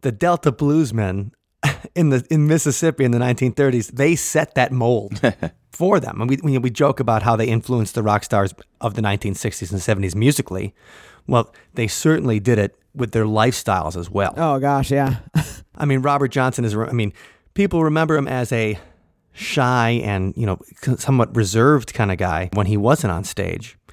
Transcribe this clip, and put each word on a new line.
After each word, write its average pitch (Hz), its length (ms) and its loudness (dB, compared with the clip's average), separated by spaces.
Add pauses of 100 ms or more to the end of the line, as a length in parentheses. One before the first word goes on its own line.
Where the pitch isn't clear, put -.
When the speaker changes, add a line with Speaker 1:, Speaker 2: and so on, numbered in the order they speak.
Speaker 1:
the 127 100 -2
Delta 165 400 0
bluesmen 110 800 0 (320)
<laughs> - 320 -4
in 160 140 4
the, 127 200 2
in 151 160 4
Mississippi 151 580 0
in 123 60 2
the 120 80 2
nineteen 123 340 0
thirties, 127 360 0
they 143 280 0
set - 380 -2
that 127 160 0
mold 117 500 0 (320)
Speaker 2:
<laughs> - 200 -20
Speaker 1:
for 185 260 2
them. 104 220 -6
And 117 100 -2
we, 135 120 0
we, 139 160 2
we 123 120 -2
joke 139 300 2
about 110 220 0
how 113 140 0
they 110 100 0
influenced 113 480 0
the 113 80 -2
rock 104 200 2
stars 98 320 0 (280)
of 110 120 -4
the 117 80 -4
nineteen 101 320 -2
sixties 95 380 -8
and 95 80 -4
seventies 98 340 -2
musically. 101 600 0 (520)
Well, 120 280 0 (200)
they 117 120 -2
certainly 123 540 0
did 113 180 2
it 98 180 -2 (180)
with 123 180 -6
their 113 120 2
lifestyles 107 720 0
as 85 140 -8
well. 98 260 -2
Speaker 3:
Oh, 151 220 0
gosh, 139 320 0
yeah. 139 300 0 (280)
<laughs> - 280 -20
Speaker 1:
I - 80 -4
mean, 135 180 0
Robert 143 260 2
Johnson 127 360 0
is, 107 100 -2
I 110 160 -4
mean, 110 220 -2 (420)
people 180 300 2
remember 160 320 2
him 139 100 -2
as 127 260 -4
a 110 240 0 (560)
shy 123 720 0
and, 98 320 -2
you 120 100 -2
know, 95 120 -2 (240)
c-, 123 140 0
somewhat 127 400 2
reserved 113 580 2
kind 104 160 0
of 90 80 -2
guy 87 360 -2
when 104 120 0
he 104 100 0
wasn't 117 360 2
on 85 120 -4
stage. 92 540 -8 (140)